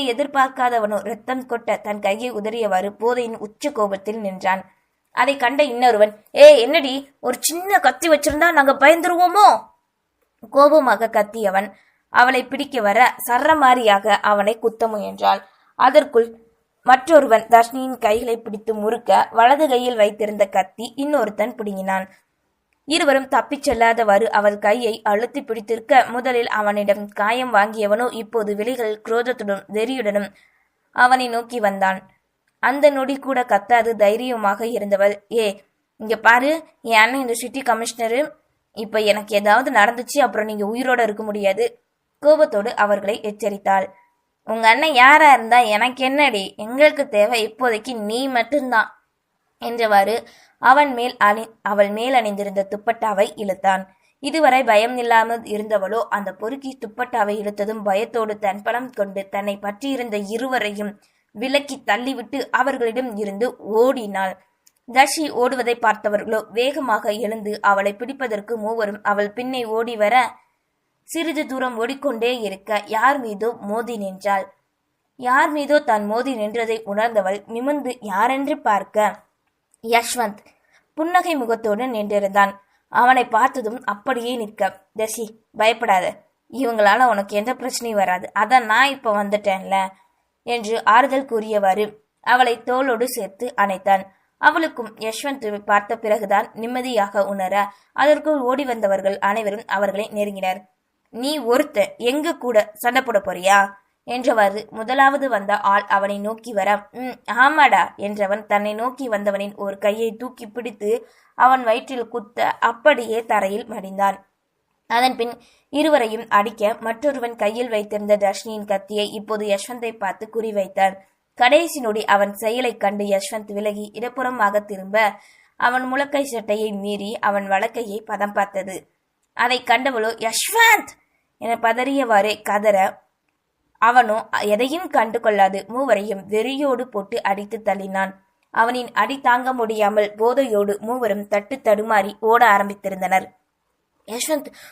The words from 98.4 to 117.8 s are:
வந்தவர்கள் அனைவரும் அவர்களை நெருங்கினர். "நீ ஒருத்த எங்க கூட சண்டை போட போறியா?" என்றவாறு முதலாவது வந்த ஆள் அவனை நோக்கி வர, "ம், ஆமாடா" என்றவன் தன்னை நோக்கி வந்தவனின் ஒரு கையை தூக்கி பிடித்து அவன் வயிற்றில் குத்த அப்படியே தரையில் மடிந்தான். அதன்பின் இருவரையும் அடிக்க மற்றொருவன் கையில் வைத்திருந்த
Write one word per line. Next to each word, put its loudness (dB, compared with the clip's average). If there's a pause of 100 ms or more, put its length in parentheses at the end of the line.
வந்தவர்கள் -2
அனைவரும் -2
அவர்களை -2
நெருங்கினர். -4 (480)
"நீ -6
ஒருத்த 0 (120)
எங்க -2
கூட 0
சண்டை -2
போட -2
போறியா?" 2 (360)
என்றவாறு 0
முதலாவது 0
வந்த 0
ஆள் 0
அவனை -2
நோக்கி -8
வர, -2
"ம், -12 (180)
ஆமாடா" 4
என்றவன் -4
தன்னை 0
நோக்கி -6
வந்தவனின் -4
ஒரு -8
கையை -2
தூக்கி -14
பிடித்து -6 (280)
அவன் 4
வயிற்றில் -2
குத்த -4
அப்படியே 0
தரையில் -2
மடிந்தான். -4 (720)
அதன்பின் -2 (360)
இருவரையும் 0
அடிக்க 0
மற்றொருவன் -6
கையில் -4
வைத்திருந்த -2